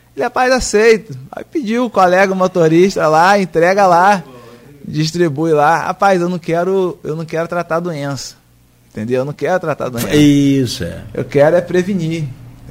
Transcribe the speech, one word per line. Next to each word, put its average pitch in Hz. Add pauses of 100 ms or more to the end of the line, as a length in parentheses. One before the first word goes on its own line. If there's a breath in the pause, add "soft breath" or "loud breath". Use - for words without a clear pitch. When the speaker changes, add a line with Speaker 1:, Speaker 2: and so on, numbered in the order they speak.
(160 soft breath)
Speaker 1:
Ele: -
"Rapaz, 254
aceito." 220 (140)
Aí -
pediu 240
o 226
colega 190
motorista 180
lá, 170
entrega 190
lá, 180 (640 loud breath)
distribui 160
lá. 151
"Rapaz, 190
eu 175
não 180
quero, 175
eu 143
não 165
quero 160
tratar 170
doença, 143 (560)
entendeu? 120
Eu 131
não 147
quero 170
tratar 143
doença. 123
Speaker 2:
Isso, 139
é. 85 (120)
Speaker 1:
Eu 135
quero 147
é 180
prevenir, 175 (460)